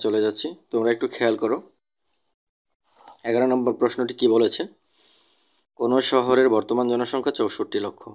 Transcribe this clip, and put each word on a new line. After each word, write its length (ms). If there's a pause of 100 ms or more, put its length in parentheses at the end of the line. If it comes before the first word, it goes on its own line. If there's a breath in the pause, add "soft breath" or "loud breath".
চলে 200
যাচ্ছি, 220 (240)
তোমরা 240
একটু 120 (100)
খেয়াল 280
করো। 140 (1700 soft breath)
এগারো 220
নম্বর 280
প্রশ্নটি 400
কি 140
বলেছে? 280 (1160 soft breath)
কোনো 160 (140)
শহরের 460
বর্তমান 360
জনসংখ্যা 460
চৌষট্টি 480
লক্ষ। 160 (120)